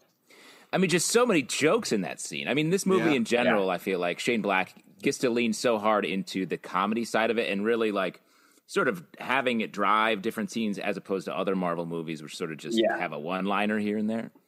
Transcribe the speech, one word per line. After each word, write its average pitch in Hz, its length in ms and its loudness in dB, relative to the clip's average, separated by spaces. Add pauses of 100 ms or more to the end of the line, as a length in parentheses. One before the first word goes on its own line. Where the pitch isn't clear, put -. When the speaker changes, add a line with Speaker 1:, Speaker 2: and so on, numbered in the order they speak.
(720)
Speaker 1:
I 151 60 2
mean, 190 100 4
just 170 200 2
so 240 180 4
many 180 160 4
jokes 160 480 2
in 104 120 2
that 65 180 -6
scene. 73 260 -8
I 110 80 0
mean, 156 160 2
this 190 160 0
movie 180 240 4
Speaker 2:
Yeah. 143 60 4
Speaker 1:
in 117 80 2
general, 117 420 2
Speaker 3:
Yeah. 92 60 0
Speaker 1:
I 87 60 0
feel 95 200 -2
like 87 220 -2
Shane 117 220 0
Black 95 320 0 (280)
gets 139 160 0
to 127 120 2
lean 117 220 2
so 113 260 2
hard 104 260 2
into 92 420 -2
the 82 120 -4
comedy 104 460 -2
side 113 280 0
of 110 60 -2
it 98 120 0
and 101 140 -2
really, 113 260 0
like, 95 300 -2 (480)
sort 190 180 0
of 113 160 -2 (160)
having 123 440 0
it 87 100 -6
drive 104 500 2
different 110 300 -4
scenes 107 260 -2
as 104 200 -4
opposed 98 260 -4
to 73 120 -6
other 95 200 0
Marvel 85 300 -2
movies, 82 360 -6
which 76 140 -14
sort 82 160 -6
of 78 60 -10
just - 200 -2
Speaker 3:
Yeah. 104 200 2
Speaker 1:
have 87 140 -4
a 73 60 -6
one-liner 98 600 0
here 104 180 -2
and 107 120 -2
there. 113 220 -4 (180)